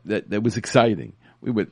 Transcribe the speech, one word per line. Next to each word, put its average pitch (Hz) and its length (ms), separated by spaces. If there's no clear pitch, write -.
that, 101 240
that 104 140
was 117 140
exciting. 107 560
We 127 100
were, 104 200